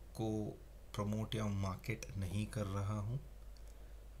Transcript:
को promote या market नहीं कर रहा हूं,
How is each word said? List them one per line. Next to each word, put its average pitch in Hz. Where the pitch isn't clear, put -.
को 107
promote 107
या 107
market 98
नहीं 101
कर 104
रहा 101
हूं, 113